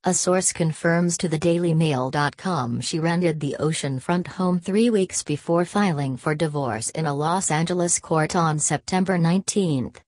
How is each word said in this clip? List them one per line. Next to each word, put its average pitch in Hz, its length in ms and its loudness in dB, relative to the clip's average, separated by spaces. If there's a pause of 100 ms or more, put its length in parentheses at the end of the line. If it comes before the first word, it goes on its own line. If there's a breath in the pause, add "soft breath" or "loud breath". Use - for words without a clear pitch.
A 185 80 2
source 185 380 2
confirms 170 680 0
to 175 100 -2
the 156 80 0
daily 170 360 2
mail 139 380 2
dot 147 240 0
com 127 460 -4
she 160 180 -4
rented 165 400 0
the 143 180 -4
oceanfront 156 680 -2
home 180 320 -2
three 214 300 2
weeks 190 340 0
before 170 400 0
filing 147 540 0
for 151 180 -2
divorce 143 540 -2
in 160 160 -4
a 147 80 -2
Los 160 380 -2
Angeles 175 480 0
court 156 360 0
on 160 240 2
September 185 580 0
nineteenth. 170 920 0